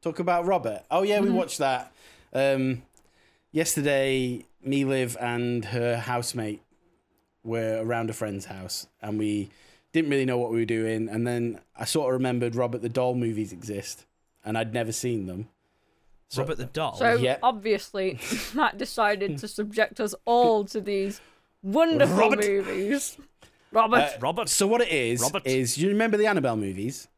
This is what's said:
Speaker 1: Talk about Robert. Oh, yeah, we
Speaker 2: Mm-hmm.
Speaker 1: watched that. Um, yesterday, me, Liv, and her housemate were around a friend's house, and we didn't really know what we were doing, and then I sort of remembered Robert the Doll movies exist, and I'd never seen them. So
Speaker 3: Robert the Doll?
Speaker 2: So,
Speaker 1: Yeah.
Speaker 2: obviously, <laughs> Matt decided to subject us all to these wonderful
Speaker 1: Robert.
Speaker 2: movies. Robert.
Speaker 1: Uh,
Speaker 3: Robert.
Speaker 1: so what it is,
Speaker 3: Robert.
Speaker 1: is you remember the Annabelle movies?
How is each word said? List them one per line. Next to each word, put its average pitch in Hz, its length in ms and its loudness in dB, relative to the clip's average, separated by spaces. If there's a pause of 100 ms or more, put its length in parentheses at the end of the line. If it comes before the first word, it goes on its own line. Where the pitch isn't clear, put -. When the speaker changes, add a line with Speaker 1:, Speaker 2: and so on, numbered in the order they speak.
Speaker 1:
Talk 160 180 -6
about 175 260 2
Robert. 131 460 0
Oh, 180 120 4
yeah, 208 180 4
we 196 60 4
Speaker 2:
Mm-hmm. - 100 4
Speaker 1:
watched 170 220 -2
that. 131 340 0 (400)
Um, 131 500 2 (680)
yesterday, 135 920 0 (160)
me, 139 240 0
Liv, 131 340 0
and 120 460 -2
her 117 320 -2
housemate 120 640 -4 (840)
were 113 400 -2
around 117 260 -2
a 113 40 -6
friend's 101 320 -6
house, 95 420 -12 (140)
and 107 180 -6
we 104 300 -2 (420)
didn't 165 180 0
really 139 160 2
know 127 120 0
what 120 140 -2
we 113 80 0
were 113 60 0
doing, 113 440 -2
and 113 180 -2
then 120 320 -2 (160)
I 117 100 -8
sort 147 220 0
of 127 60 2
remembered 123 420 0
Robert 120 260 -2
the 117 80 -4
Doll 127 260 0
movies 110 380 -2
exist, 98 520 -10 (380)
and 110 140 -4
I'd 113 160 -4
never 117 180 -2
seen 113 360 -4
them. 92 220 -10 (800)
So - 120 -6
Speaker 3:
Robert 151 160 -4
the 127 80 -6
Doll? 156 300 -4
Speaker 2:
So, 233 180 2
Speaker 1:
Yeah. 127 300 2
Speaker 2:
obviously, 202 760 0 (180)
<laughs> - 180 -8
Matt 262 220 0
decided 202 600 0
to 208 80 -10
subject 208 520 -2
us 208 160 -4 (100)
all 233 400 6
to 208 160 -6
these 196 400 -4 (400)
wonderful 311 560 4
Speaker 1:
Robert. 220 220 6
Speaker 2:
movies. 196 800 0 (540)
Robert. 226 260 4
Speaker 1:
Uh, 147 120 4 (100)
Speaker 3:
Robert. 165 300 -2
Speaker 1:
so - 180 2
what 233 140 4
it 208 80 2
is, 123 320 2
Speaker 3:
Robert. 147 240 -2
Speaker 1:
is 131 320 2
you 175 120 2
remember 214 280 2
the 214 100 4
Annabelle 135 300 2
movies? 101 500 -6 (100)